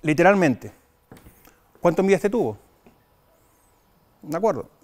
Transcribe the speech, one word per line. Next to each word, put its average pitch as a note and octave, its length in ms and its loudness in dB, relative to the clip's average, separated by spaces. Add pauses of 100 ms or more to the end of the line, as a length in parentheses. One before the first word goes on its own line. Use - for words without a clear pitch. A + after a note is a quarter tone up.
literalmente. D#3 680 2 (1080)
¿Cuánto F3 240 0
mide G3 100 4
este G3+ 160 -2
tubo? D3+ 260 -4 (1700)
¿De D#3 140 -10
acuerdo? F3+ 320 -4 (160)